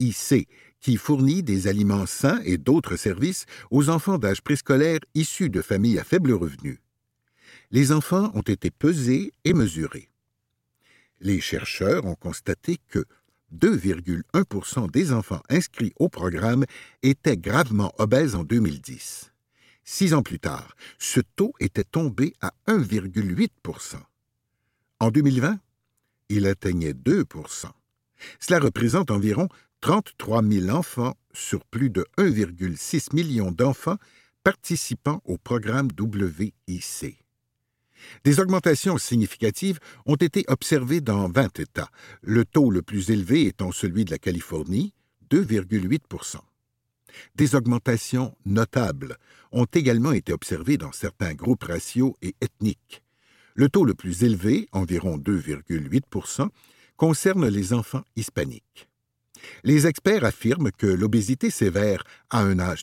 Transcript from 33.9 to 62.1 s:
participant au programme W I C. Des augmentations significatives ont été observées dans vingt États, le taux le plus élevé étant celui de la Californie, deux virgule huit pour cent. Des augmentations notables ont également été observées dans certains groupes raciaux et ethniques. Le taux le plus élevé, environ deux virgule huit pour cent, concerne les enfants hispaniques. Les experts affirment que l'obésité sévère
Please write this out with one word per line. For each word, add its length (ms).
participant 840
au 100
programme 560
W 640
I 140
C. 380
Des 160
augmentations 560
significatives 840
ont 100
été 320
observées 540
dans 260
vingt 320
États, 300
le 240
taux 240
le 100
plus 300
élevé 340
étant 260
celui 360
de 40
la 80
Californie, 760
deux 140
virgule 480
huit 180
pour 160
cent. 200
Des 180
augmentations 920
notables 720
ont 140
également 440
été 220
observées 460
dans 120
certains 420
groupes 300
raciaux 600
et 180
ethniques. 640
Le 140
taux 160
le 100
plus 300
élevé, 480
environ 440
deux 200
virgule 560
huit 180
pour 160
cent, 240
concerne 500
les 260
enfants 300
hispaniques. 720
Les 240
experts 380
affirment 480
que 160
l'obésité 640
sévère 520